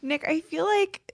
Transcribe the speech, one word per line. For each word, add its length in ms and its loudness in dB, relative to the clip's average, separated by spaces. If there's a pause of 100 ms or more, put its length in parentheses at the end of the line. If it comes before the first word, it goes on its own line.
Nick, 260 -4
I 140 0
feel 240 -4
like 360 2 (120)